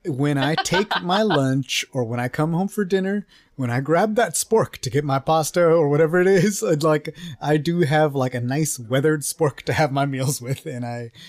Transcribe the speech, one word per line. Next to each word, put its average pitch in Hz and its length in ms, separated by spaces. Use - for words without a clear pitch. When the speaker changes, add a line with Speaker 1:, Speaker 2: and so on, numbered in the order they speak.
Speaker 1:
When 143 340
I 139 160
take - 420
Speaker 2:
<laughs> 175 60
Speaker 1:
my 185 200
lunch 139 680
or 127 120
when 120 160
I 123 80
come 156 240
home 185 160
for 208 160
dinner, 190 420
when 131 140
I 123 100
grab 165 340
that 202 200
spork - 440
to - 120
get 139 140
my 135 140
pasta 160 460
or 160 240
whatever 156 320
it 180 80
is, 196 340
I'd 160 220
like, 151 300
I 151 160
do 165 240
have, 151 340
like, 127 180
a 123 80
nice 135 380
weathered 139 440
spork - 400
to 147 100
have 151 180
my 139 160
meals 135 340
with. 127 260
And 123 200
I 120 240